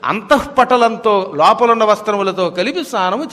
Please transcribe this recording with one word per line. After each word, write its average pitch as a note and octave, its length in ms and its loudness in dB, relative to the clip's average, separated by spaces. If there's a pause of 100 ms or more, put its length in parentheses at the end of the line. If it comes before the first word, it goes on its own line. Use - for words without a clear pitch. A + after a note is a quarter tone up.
అంతఃపటలంతో, A3 1300 0
లోపలున్న A3+ 480 4
వస్త్రములతో G3+ 640 0
కలిపి C#4+ 340 -4
స్నానము G3+ 480 -2